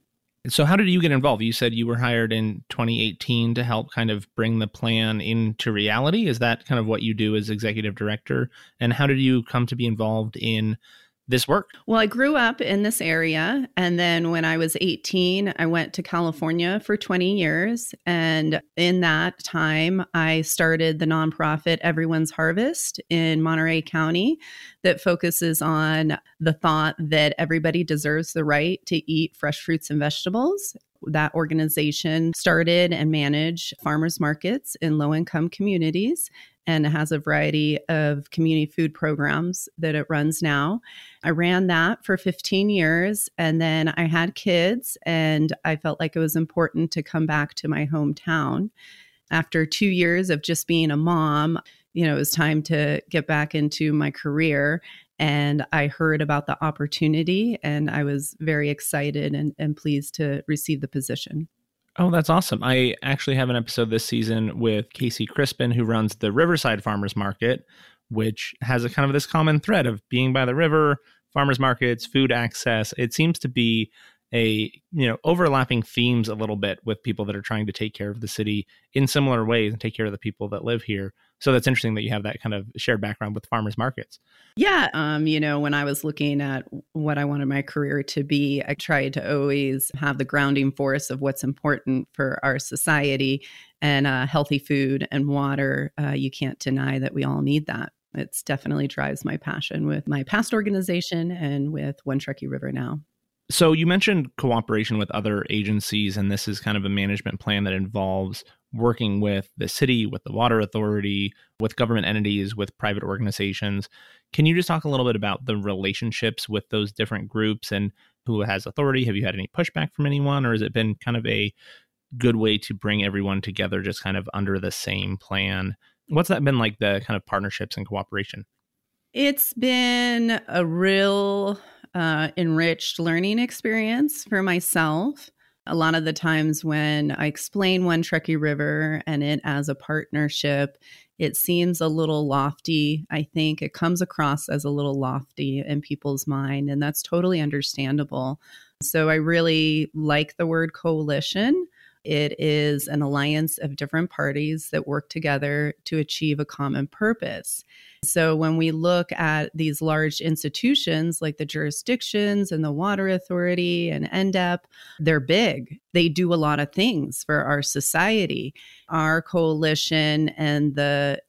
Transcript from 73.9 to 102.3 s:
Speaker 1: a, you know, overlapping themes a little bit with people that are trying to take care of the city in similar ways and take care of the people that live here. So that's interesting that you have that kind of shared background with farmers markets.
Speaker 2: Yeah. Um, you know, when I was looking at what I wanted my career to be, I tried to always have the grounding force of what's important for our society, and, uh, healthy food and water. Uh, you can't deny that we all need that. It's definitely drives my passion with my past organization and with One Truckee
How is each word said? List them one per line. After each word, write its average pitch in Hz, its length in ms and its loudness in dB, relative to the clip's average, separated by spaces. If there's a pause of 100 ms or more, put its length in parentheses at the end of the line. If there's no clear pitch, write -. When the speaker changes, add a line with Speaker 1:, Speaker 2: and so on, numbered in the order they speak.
Speaker 1:
a, 110 380 2 (200)
you 143 160 2
know, 113 160 0
overlapping 135 600 2
themes 120 440 2
a 110 60 -4
little 107 220 -2
bit 98 280 -2
with 110 200 -4
people 107 220 -4
that 101 100 -4
are 101 80 -6
trying 107 240 -4
to 98 40 -4
take 107 220 -6
care 104 160 -8
of 104 100 -10
the 104 80 -8
city 104 380 -4 (300)
in 139 100 4
similar 131 400 2
ways 110 260 2
and 107 80 -6
take 110 160 -6
care 110 120 -2
of 104 40 -4
the 98 60 -8
people 104 320 -8
that 98 160 -8
live 113 160 -2
here. 98 320 -6 (260)
So 139 120 2
that's 123 160 2
interesting 117 280 2
that 107 60 -4
you 110 80 -4
have 107 140 -2
that - 180 -8
kind 107 140 -4
of 101 100 -8 (100)
shared 120 240 0
background 104 360 -6
with 110 100 -10
farmers 107 320 -2
markets. - 400 -4 (380)
Speaker 2:
Yeah. 349 380 2
Um, 151 340 0
you 156 120 2
know, 147 200 2
when 147 160 0
I 143 80 0
was 143 200 -2
looking 147 380 0
at 139 240 -4 (280)
what 151 260 0
I 143 60 0
wanted 143 220 -2
my 139 140 0
career 143 400 -2
to 139 220 -4
be, 143 440 0
I 143 60 -2
tried 135 400 -2
to 131 220 -2
always 139 580 0
have 139 240 -2
the 135 80 -2
grounding 139 460 2
force 135 400 -2
of 135 100 -6
what's 135 220 -2
important 131 720 -2
for 131 280 -4
our 131 160 0
society, 139 880 0 (380)
and, 143 240 4
uh, 131 180 0
healthy 147 320 0
food 139 540 0
and 143 160 0
water. 139 640 0 (100)
Uh, 143 120 0
you 135 180 -2
can't - 260 -6
deny 135 400 -2
that 135 160 -2
we 143 100 -4
all 139 200 -2
need 147 240 0
that. - 240 -8 (240)
It's - 260 -8
definitely 143 460 -4
drives 139 380 -6
my 151 120 -4
passion - 480 -6
with 147 220 -2
my 143 160 -2
past 220 320 -2
organization 180 760 -2
and 147 420 -2
with 143 320 -6
One 135 140 -2
Truckee 139 300 -6